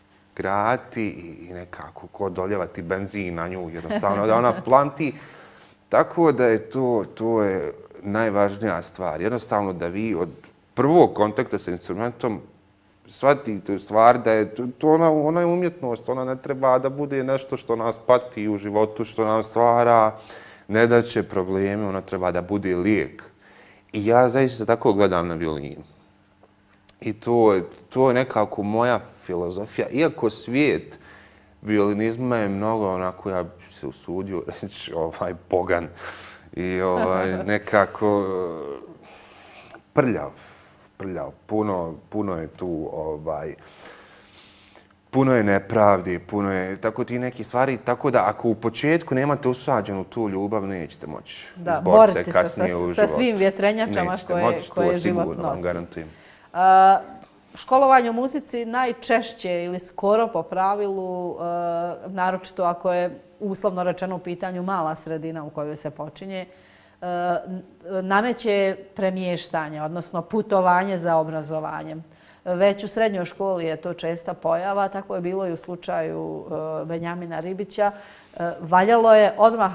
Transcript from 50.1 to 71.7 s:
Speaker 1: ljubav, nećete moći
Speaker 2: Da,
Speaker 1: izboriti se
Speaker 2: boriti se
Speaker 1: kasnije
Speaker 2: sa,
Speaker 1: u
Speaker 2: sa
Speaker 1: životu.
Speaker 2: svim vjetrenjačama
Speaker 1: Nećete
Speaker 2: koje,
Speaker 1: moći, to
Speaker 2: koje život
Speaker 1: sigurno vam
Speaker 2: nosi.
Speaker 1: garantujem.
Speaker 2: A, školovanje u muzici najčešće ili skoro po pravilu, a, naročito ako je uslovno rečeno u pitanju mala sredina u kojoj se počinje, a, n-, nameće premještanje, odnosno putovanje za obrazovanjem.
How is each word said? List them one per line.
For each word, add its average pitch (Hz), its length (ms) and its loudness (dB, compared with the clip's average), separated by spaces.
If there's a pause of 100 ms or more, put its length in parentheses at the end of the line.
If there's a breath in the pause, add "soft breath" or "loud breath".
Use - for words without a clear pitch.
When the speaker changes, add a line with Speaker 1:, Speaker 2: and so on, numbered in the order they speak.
Speaker 1:
ljubav, 98 380 -2
nećete 90 400 -8
moći - 500 -14
Speaker 2:
Da, 170 220 -4
Speaker 1:
izboriti 202 340 8
se - 20 -2
Speaker 2:
boriti - 180 -2
se 90 100 6
Speaker 1:
kasnije 175 280 -2
Speaker 2:
sa, 87 60 -2
Speaker 1:
u 87 120 -2
Speaker 2:
sa 175 60 -2
Speaker 1:
životu. 208 200 2
Speaker 2:
svim 240 220 0
vjetrenjačama 196 760 0
Speaker 1:
Nećete 185 220 -6
Speaker 2:
koje, 175 120 2
Speaker 1:
moći, 165 240 -2
to - 60 -20
Speaker 2:
koje 175 240 0
život 170 260 0
Speaker 1:
sigurno - 180 -6
vam - 100 -4
Speaker 2:
nosi. 87 100 -8
Speaker 1:
garantujem. 87 460 -6 (480 loud breath)
Speaker 2:
A, 190 440 8 (540)
školovanje 262 560 4
u - 20 -2
muzici 254 520 -4
najčešće 208 1000 -2
ili 180 140 -6
skoro 208 500 0
po 170 140 -4
pravilu, 185 960 -4
a, 170 580 -4 (100)
naročito 185 580 -4
ako 175 280 0
je 175 280 -2 (200)
uslovno 190 420 -4
rečeno 180 340 -4
u - 20 -10
pitanju 180 440 -8
mala 175 320 -2
sredina 160 500 -8
u 151 60 -14
kojoj 151 260 -8
se 151 140 -10
počinje, 180 560 -12 (540 loud breath)
a, 175 460 -2
n-, 185 160 -10 (400)
nameće 202 760 0 (180)
premještanje, 175 880 -4
odnosno 165 400 -6
putovanje 190 760 2
za 165 180 2
obrazovanjem. 156 880 -6 (500 soft breath)